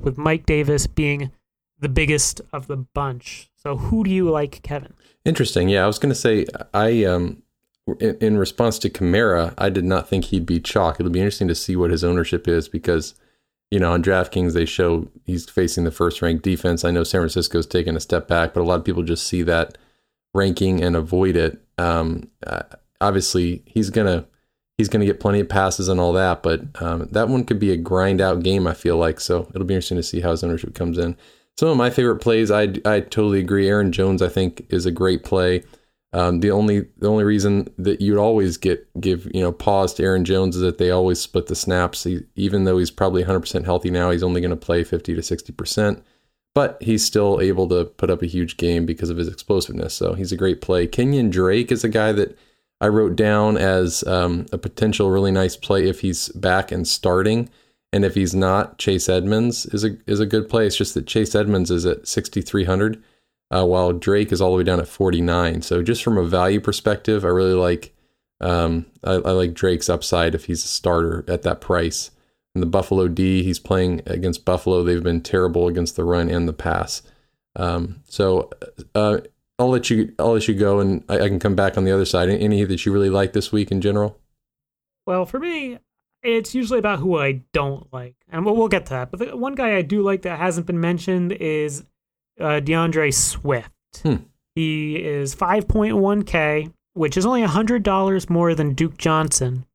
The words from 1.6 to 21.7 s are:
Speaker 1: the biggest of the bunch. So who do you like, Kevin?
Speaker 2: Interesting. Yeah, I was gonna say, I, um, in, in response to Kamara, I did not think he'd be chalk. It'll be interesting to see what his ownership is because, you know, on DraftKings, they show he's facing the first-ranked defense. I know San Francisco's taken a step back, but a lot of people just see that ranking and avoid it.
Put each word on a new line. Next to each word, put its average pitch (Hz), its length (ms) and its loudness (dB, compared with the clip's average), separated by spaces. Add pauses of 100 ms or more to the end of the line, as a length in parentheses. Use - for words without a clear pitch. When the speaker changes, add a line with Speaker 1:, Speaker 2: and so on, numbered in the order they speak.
Speaker 1:
the 147 100 -4
biggest 147 540 0 (100)
of 135 140 -10
the 143 100 -8
bunch. 131 800 -8
So 139 220 -6
who 220 260 0
do 190 60 0
you 185 180 2
like, 147 340 -2
Kevin? 143 300 -10 (320)
Speaker 2:
Interesting. 98 460 2
Yeah, 98 140 4
I - 20 4
was 104 120 0
gonna 139 160 0
say, 110 300 2 (300)
I, 110 300 4
um, 90 380 0 (580)
in, 110 200 0
in 107 160 4
response 110 440 0
to - 100 0
Kamara, 90 680 2
I 98 140 0
did 92 160 0
not 92 240 0
think 95 160 0
he'd 90 180 -2
be 85 160 0
chalk. 87 400 0
It'll 90 100 -2
be 87 100 0
interesting 98 280 0
to 82 60 2
see - 200 -4
what 87 160 2
his 85 140 0
ownership 87 420 0
is 85 220 0
because, 80 460 -2 (560)
you 101 80 2
know, 87 140 4
on 87 100 2
DraftKings, 90 500 2
they 82 140 2
show 85 420 0 (160)
he's 87 240 -6
facing 87 360 0
the 82 60 0
first-ranked 85 540 -2
defense. 87 400 0
I 87 60 0
know 87 120 2
San 90 200 0
Francisco's 85 440 -2
taken 85 300 -2
a 78 40 -4
step - 280 -4
back, 85 240 0
but 92 80 0
a 85 40 2
lot 87 140 2
of 80 60 -8
people 87 200 -2
just 82 220 -4
see 90 180 -2
that 82 340 0 (560)
ranking 95 480 0
and 87 120 0
avoid 90 400 2
it. 80 300 -2 (140)